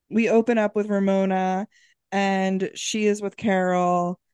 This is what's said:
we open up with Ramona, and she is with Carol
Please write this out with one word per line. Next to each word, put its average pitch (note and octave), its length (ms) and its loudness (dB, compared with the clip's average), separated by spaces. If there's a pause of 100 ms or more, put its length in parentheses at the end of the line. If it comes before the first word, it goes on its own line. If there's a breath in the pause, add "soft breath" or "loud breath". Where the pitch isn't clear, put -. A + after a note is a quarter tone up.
(120)
we A3 180 2
open A3+ 280 2
up G#3 180 0
with G#3 140 -2
Ramona, F#3+ 760 0 (440 soft breath)
and F#3+ 640 0
she G#3+ 300 -4
is G#3 160 0
with G3 160 -8
Carol F3+ 840 0 (140)